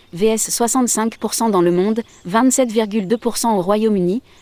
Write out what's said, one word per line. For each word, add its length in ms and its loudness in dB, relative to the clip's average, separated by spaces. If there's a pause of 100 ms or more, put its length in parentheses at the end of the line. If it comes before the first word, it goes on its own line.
(120)
V 140 0
S 280 0
soixante-cinq 640 0
pour 160 -6
cent 160 0
dans 140 2
le 80 4
monde, 320 0 (240)
vingt-sept 440 2
virgule 380 -2
deux 80 0
pour 220 -4
cent 180 0
au 60 0
Royaume-Uni, 580 0 (220)